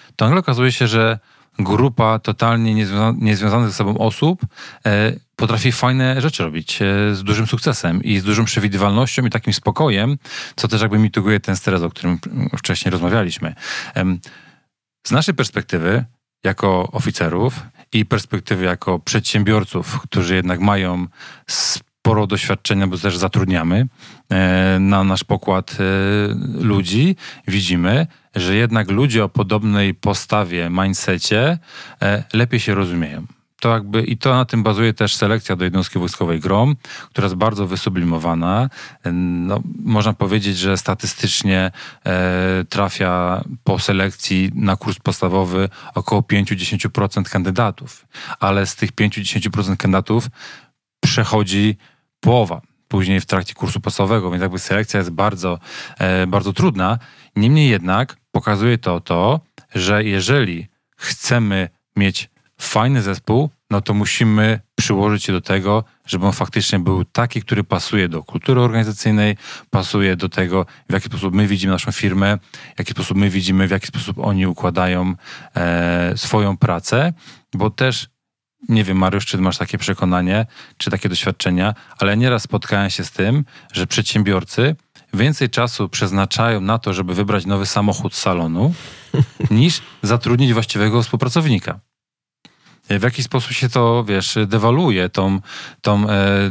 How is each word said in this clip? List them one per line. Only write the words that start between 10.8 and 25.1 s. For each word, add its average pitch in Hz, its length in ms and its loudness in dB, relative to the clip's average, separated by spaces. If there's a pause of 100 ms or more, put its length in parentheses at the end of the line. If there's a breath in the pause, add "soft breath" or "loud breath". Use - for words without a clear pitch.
jakby 107 160 2
mityguje 104 420 2
ten 98 160 -2
stres, 92 260 0
o 85 80 -2
którym, 87 360 -2
mm, - 220 -4 (100)
wcześniej - 340 -2
rozmawialiśmy. 87 600 -2 (400 loud breath)
Em, 92 240 0 (880 loud breath)
z - 40 -6
naszej 156 240 2
perspektywy 104 720 -2 (400)
jako 95 480 0
oficerów 92 680 -2 (300 loud breath)
i 107 120 2
perspektywy 95 600 -2
jako 90 340 -2
przedsiębiorców, 101 1040 -2
którzy 90 340 -2
jednak 90 260 0
mają 92 460 0 (400 loud breath)
sporo - 800 0
doświadczenia, 98 600 0
bo 90 120 -2
też 90 180 0
zatrudniamy, 92 720 0 (440 loud breath)
e, 92 500 4
na 98 240 4
nasz 95 200 0